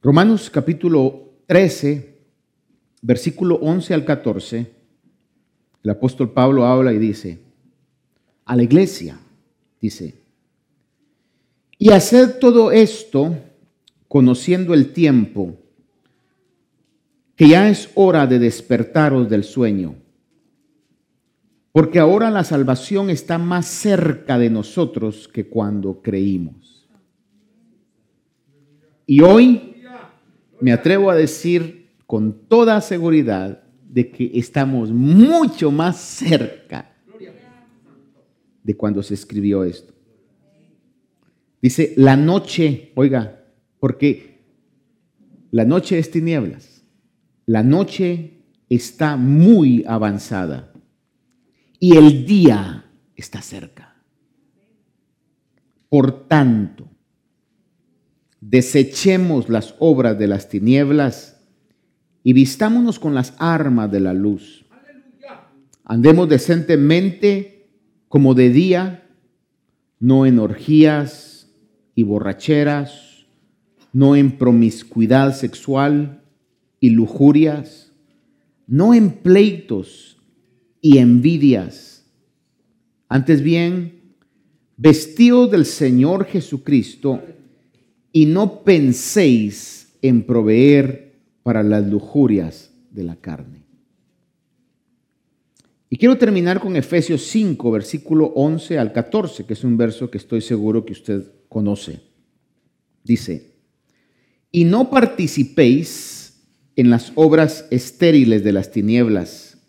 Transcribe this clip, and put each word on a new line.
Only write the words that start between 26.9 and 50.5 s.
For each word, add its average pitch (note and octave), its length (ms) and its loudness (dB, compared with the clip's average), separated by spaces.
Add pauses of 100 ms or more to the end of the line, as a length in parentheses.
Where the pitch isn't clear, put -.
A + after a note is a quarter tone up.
Y C#3+ 140 4
hoy A3 560 6 (840)
me B2 120 2
atrevo F#3+ 380 0
a F3 60 0
decir E3 720 -4 (180)
con G#2+ 420 -6
toda A3+ 340 2
seguridad C#3 800 -4 (260)
de B2 220 -4
que - 240 -8
estamos A#2+ 580 -4
mucho F#3+ 800 2
más E3 260 -4
cerca - 960 -6 (1700)
de G#2+ 140 -6
cuando G2+ 260 -6
se G2+ 120 -10
escribió G2+ 500 -4
esto. - 300 -12 (1700)
Dice, C3 340 -2
"La C3+ 200 4
noche", D#3 800 -2
oiga, B2+ 480 -4 (360)
porque - 640 -6 (1080)
la A2+ 140 0
noche E3+ 340 -2
es E3 120 -6
tinieblas, D#3+ 760 -8 (600)
la A2 160 0
noche F3 800 -4 (260)
está D3 480 -4
muy D3 720 4
avanzada G2 840 -8 (1080)